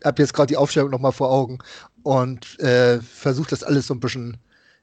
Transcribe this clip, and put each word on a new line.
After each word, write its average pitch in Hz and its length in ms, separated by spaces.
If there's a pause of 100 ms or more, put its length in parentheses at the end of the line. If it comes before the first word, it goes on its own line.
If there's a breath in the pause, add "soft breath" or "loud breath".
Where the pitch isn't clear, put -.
hab 143 160
jetzt 147 160
gerade 143 140
die 151 80
Aufstellung 143 340
noch 131 80
mal 131 140
vor 131 180
Augen 127 280 (440 loud breath)
und, 131 560
äh, 123 420
versuch 135 460
das - 160
alles 143 240
so 143 80
ein 120 60
bisschen, 120 360 (460 soft breath)